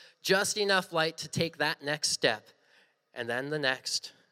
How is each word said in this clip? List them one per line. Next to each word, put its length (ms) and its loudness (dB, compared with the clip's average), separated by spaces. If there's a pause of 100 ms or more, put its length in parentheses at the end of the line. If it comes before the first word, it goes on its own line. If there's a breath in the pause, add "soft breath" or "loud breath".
(220 loud breath)
just 340 2
enough 360 2
light 260 0
to 100 -10
take 300 -2
that 240 -2
next 280 -2
step, 360 0 (680 soft breath)
and 160 -8
then 220 -4
the 80 -2
next, 540 -2 (200)